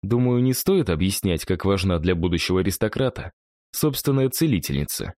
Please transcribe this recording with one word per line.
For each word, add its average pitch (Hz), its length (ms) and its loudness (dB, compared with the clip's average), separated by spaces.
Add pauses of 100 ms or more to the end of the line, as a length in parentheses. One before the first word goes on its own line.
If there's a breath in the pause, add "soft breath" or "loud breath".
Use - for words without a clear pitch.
думаю, 123 380 2
не 131 120 2
стоит 170 360 0
объяснять, 90 560 0
как 92 200 -4
важна 95 340 2
для 87 160 2
будущего 87 460 0
аристократа 104 720 -2 (400)
собственная 135 580 0
целительница. 87 880 -2